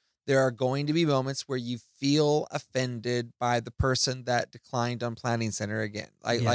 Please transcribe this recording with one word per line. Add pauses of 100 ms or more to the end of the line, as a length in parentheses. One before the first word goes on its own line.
(260)
There
are
going
to
be
moments
where
you (200)
feel
offended
by
the
person
that
declined
on
Planning
Center
again. (120)
Like,
like,